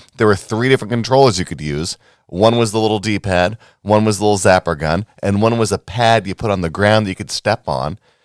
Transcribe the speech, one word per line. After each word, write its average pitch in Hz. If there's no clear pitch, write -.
there 113
were 104
three 113
different 120
controllers 120
you 87
could 73
use. 73
One 110
was 113
the 110
little 107
D-pad, 98
one 107
was 104
the 104
little 104
zapper 92
gun, 80
and 101
one 117
was 104
a 95
pad 113
you 95
put 113
on 95
the 85
ground 104
that 95
you 95
could 78
step -
on. 73